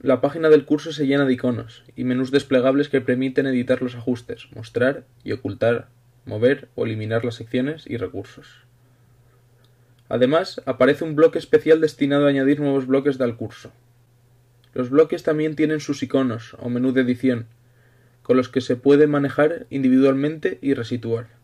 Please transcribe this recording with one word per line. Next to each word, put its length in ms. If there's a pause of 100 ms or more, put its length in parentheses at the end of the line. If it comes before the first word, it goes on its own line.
la 200
página 300
del 160
curso 260
se 140
llena 180
de 80
iconos 520 (120)
y 80
menús 260
desplegables 600
que 100
permiten 460
editar 340
los 140
ajustes, 600
mostrar 500 (200)
y 80
ocultar, 560 (380)
mover 480
o 100
eliminar 400
las 120
secciones 500
y 100
recursos. 520 (1600)
Además, 560
aparece 380
un 120
bloque 220
especial 420
destinado 460
a 20
añadir 320
nuevos 260
bloques 300
del 200
curso. 360 (1000)
Los 160
bloques 320
también 340
tienen 240
sus 220
iconos 580
o 80
menú 240
de 80
edición, 460 (760)
con 140
los 140
que 100
se 160
puede 300
manejar 640
individualmente 880
y 140
resituar. 540 (160)